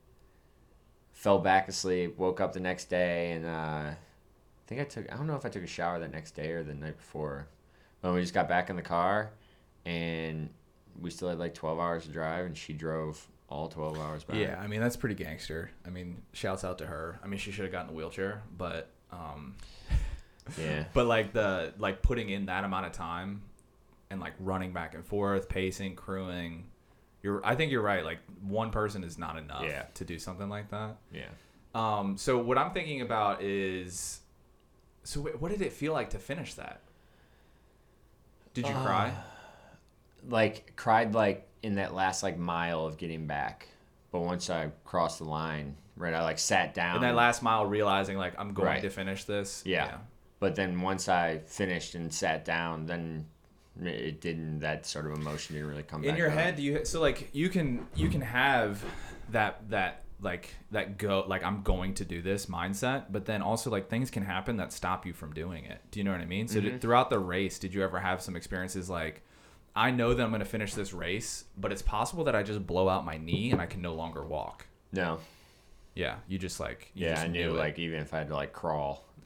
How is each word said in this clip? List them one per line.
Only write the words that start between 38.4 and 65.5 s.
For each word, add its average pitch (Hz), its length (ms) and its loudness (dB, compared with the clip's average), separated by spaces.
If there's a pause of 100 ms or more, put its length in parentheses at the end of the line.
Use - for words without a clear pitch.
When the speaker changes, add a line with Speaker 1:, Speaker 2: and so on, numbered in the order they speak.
Speaker 2:
Did 208 140 -2
you 139 60 -2
Speaker 1:
Uh, 131 100 -2
Speaker 2:
cry? 104 280 4 (1160)
Speaker 1:
like, 110 480 2
cried, 110 380 6
like, 104 340 4 (140)
in 107 140 0
that 98 180 0
last, 92 280 2
like, 92 160 0
mile 85 480 0
of 78 120 -4
getting 80 280 -4
back. 73 420 -4 (440)
But 87 80 0
once 87 300 -2
I 78 200 0 (140)
crossed 82 340 2
the 82 60 -8
line, 78 520 -2 (200)
right, 85 180 -2
I, 82 80 2
like, 80 160 2
sat 92 360 4
down. 87 220 2
Speaker 2:
In 87 60 4
that 123 140 6
last 120 260 6
mile, 113 240 6
realizing, 98 500 4
like, 90 220 -2
"I'm 101 160 -6
going 95 120 4
Speaker 1:
Right. 76 160 4
Speaker 2:
to 98 80 0
finish 95 340 -4
this." 101 400 -2
Speaker 1:
Yeah. 85 220 4
Speaker 2:
Yeah. - 120 -8 (420)
Speaker 1:
But 95 160 4
then 90 240 2
once 95 280 0
I 85 300 4
finished 90 560 -2
and 82 180 -4
sat 80 320 2
down, 82 420 0
then 82 400 -4 (560)
it 76 380 -4
didn't, 80 400 -4
that 76 240 -2
sort 76 220 -4
of 76 60 -4
emotion 76 420 -4
didn't 76 160 -4
really 73 140 -6
come 76 180 -6
Speaker 2:
In 143 80 2
Speaker 1:
back 160 80 0
Speaker 2:
your 165 100 4
Speaker 1:
up. 151 60 2
Speaker 2:
head, 170 220 2
do 147 60 -4
you, 143 220 0
so, - 160 -2
like, 139 320 2
you 160 160 2
can, 160 460 2
you 160 140 4
can 156 140 2
have 117 600 4 (460)
that, 107 400 2
that, 92 320 0 (180)
like, 90 340 -4 (180)
that 98 260 -2
go, 98 300 4
like, 92 160 0
"I'm 98 180 0
going 95 320 4
to 101 100 -2
do 85 160 -4
this" 95 260 0
mindset, 98 640 0
but 101 140 -2
then 107 160 0
also, 110 280 2
like, 98 180 0
things 127 220 0
can 101 140 -2
happen 98 320 0
that 90 160 -2
stop 90 340 -2
you 87 60 -6
from 78 220 -10
doing 80 320 -6